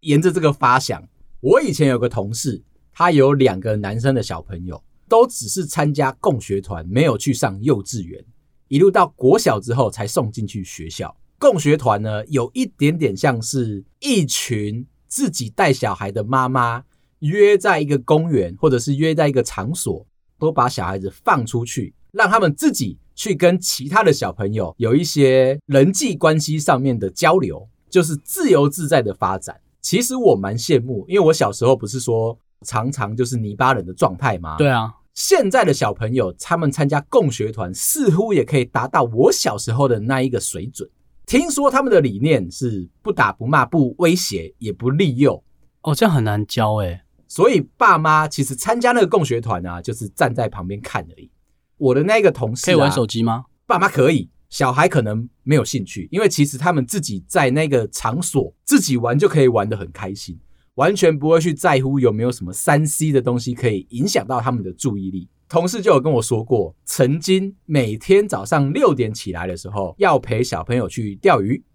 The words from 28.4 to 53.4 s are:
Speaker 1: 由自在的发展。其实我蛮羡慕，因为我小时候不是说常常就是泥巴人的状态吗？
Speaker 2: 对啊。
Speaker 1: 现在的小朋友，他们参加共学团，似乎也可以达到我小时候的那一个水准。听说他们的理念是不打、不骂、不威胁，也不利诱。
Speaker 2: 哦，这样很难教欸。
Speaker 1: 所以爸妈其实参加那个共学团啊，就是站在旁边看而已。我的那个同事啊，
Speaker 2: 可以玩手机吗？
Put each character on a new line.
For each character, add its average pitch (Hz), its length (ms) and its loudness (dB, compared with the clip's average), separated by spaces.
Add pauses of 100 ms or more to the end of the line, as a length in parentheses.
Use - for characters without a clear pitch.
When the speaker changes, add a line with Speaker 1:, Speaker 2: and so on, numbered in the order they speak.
Speaker 1:
由 143 180 6
自 151 180 -6
在 143 160 2
的 104 100 -4
发 95 260 -4
展。 - 220 -16 (200)
其 220 220 0
实 247 120 -4
我 226 220 4
蛮 98 200 -4
羡 120 260 0
慕， 120 260 -8
因 175 60 -6
为 202 60 4
我 160 120 6
小 120 180 0
时 113 140 -6
候 131 100 4
不 110 120 -6
是 127 120 -6
说 113 400 -2 (280)
常 123 260 -4
常 110 240 -6
就 123 80 0
是 120 140 -4
泥 104 180 -6
巴 131 160 2
人 101 120 -2
的 90 100 -12
状 - 200 0
态 110 220 -2
吗？ 80 220 -10
Speaker 2:
对 143 100 2
啊。 113 260 0 (200)
Speaker 1:
现 277 360 2
在 247 140 4
的 175 80 2
小 110 220 -2
朋 113 180 -4
友， 110 220 0
他 - 240 -4
们 156 120 0
参 143 160 -2
加 143 220 0
共 170 240 2
学 110 180 -4
团， 95 240 -8
似 262 360 0
乎 202 240 2
也 131 100 2
可 147 140 0
以 120 80 2
达 123 200 -4
到 139 180 0
我 120 280 4
小 - 240 -2
时 113 160 -6
候 139 160 2
的 113 120 2
那 131 200 -2
一 131 80 0
个 120 100 -2
水 - 280 -8
准。 - 240 -14 (360)
听 302 240 2
说 277 200 2
他 262 100 2
们 262 120 0
的 180 80 6
理 113 180 -2
念 117 320 2
是 107 380 -6 (140)
不 107 100 -4
打、 104 200 2
不 - 140 -10
骂、 139 180 2
不 135 340 0
威 175 180 4
胁， 85 420 -6
也 107 140 -8
不 117 180 -2
利 147 260 2
诱。 123 280 2 (380)
Speaker 2:
哦， 156 120 -2
这 226 100 2
样 202 80 4
很 127 120 2
难 104 200 0
教 107 320 -2
欸。 90 260 -6 (260)
Speaker 1:
所 202 200 2
以 214 120 4 (160)
爸 202 200 4
妈 156 300 2
其 151 160 -4
实 131 140 -4
参 233 240 -2
加 240 100 2
那 240 100 2
个 196 60 4
共 180 180 2
学 117 160 -2
团 101 240 -4
啊， 87 160 -8
就 110 140 -8
是 110 140 -10
站 123 260 0
在 117 140 -2
旁 - 180 -8
边 101 140 -8
看 90 260 -8 (100)
而 - 60 -20
已。 - 80 -20 (460)
我 127 180 2
的 143 80 2
那 214 180 4
个 180 120 6
同 120 240 -4
事 - 60 -8
啊， - 40 -4
Speaker 2:
可 185 60 4
以 - 20 6
玩 151 160 4
手 113 160 0
机 113 160 -2
吗？ 117 220 -2 (200)